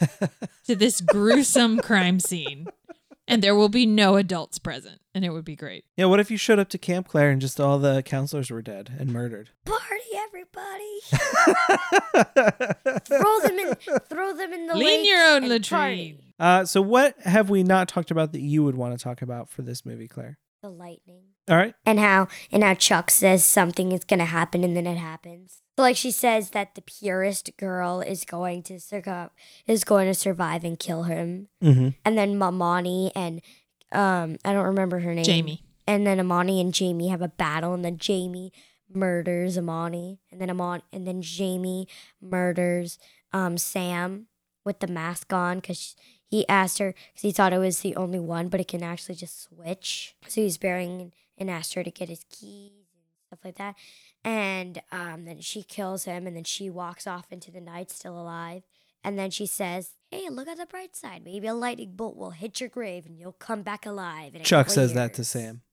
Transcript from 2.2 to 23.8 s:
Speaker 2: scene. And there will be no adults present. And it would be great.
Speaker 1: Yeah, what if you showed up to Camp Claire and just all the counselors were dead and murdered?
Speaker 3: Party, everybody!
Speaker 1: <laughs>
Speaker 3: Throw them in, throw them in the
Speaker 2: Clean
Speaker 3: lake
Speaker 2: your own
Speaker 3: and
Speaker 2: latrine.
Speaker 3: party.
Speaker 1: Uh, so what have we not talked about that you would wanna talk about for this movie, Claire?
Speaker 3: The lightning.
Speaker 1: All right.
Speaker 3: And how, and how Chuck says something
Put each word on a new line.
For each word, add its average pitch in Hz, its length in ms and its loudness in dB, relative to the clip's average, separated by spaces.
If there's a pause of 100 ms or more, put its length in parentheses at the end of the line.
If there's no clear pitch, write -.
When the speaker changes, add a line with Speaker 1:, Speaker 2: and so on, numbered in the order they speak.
Speaker 2:
scene. 151 460 -6 (640)
And 226 140 4
there 202 140 6
will 208 120 8
be 240 180 4
no 214 280 6
adults 185 460 0
present. 131 400 -12 (120)
And 190 120 -2
it 175 60 -2
would 160 140 -8
be 156 120 -12
great. 92 280 -14 (120)
Speaker 1:
Yeah, 180 80 4
what 190 160 8
if 202 100 0
you 220 60 -2
showed 202 240 4
up 190 80 0
to 185 100 -8
Camp 180 300 -4
Claire 147 220 6
and 135 100 2
just 135 180 -4
all 143 220 4
the 135 240 4
counselors 139 480 -4
were 113 100 -8
dead 104 380 -14
and 135 120 -2
murdered? 117 380 -8 (140)
Speaker 3:
Party, 453 180 -4 (320)
everybody! 403 840 -12 (100)
Speaker 1:
<laughs> 269 1900 2
Speaker 3:
Throw 403 360 4
them 349 180 2
in, 330 160 -2 (340)
throw 370 240 -4
them 339 200 -8
in 339 140 -8
the 339 80 -4
Speaker 2:
Clean 381 260 4
Speaker 3:
lake 415 80 2
Speaker 2:
your 370 140 6
own 302 200 6
Speaker 3:
and 254 60 -2
Speaker 2:
latrine. 240 320 0
Speaker 3:
party. 175 400 -4 (180)
Speaker 1:
Uh, 180 260 6
so 190 180 4
what 247 400 4
have 196 280 4
we 196 120 4
not 185 260 4
talked - 220 -4
about 160 220 0
that 151 80 -8
you 147 240 2
would 139 100 2
wanna 123 240 -4
talk 123 240 -10
about 120 260 -10
for - 140 -12
this 120 240 -10
movie, 113 220 -12
Claire? 123 300 -16 (240)
Speaker 3:
The 208 80 -16
lightning. 175 520 -20 (260)
Speaker 1:
All 165 80 4
right. 202 180 2 (100)
Speaker 3:
And 220 160 6
how, 190 280 6 (220)
and 208 140 4
how 190 100 6
Chuck 180 360 2
says 185 340 6
something 185 480 4